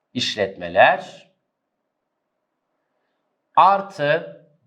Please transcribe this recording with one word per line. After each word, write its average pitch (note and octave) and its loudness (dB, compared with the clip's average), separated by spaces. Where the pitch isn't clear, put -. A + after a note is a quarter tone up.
işletmeler, G2+ -2
artı E3+ 0